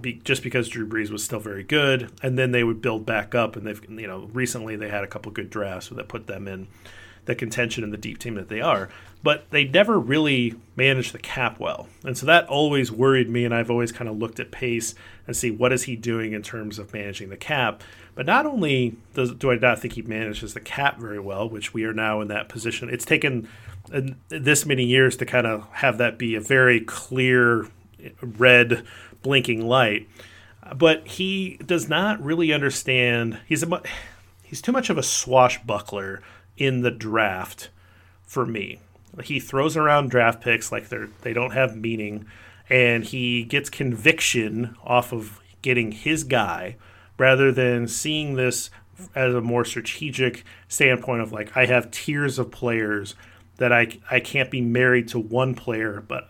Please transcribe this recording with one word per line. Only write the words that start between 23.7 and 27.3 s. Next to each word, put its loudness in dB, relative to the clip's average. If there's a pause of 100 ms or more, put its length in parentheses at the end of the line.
uh, -2 (260)
this 2
many 2
years 4
to -4
kinda 0
have 0
that 0
be -2
a -4
very 6
clear 2 (540)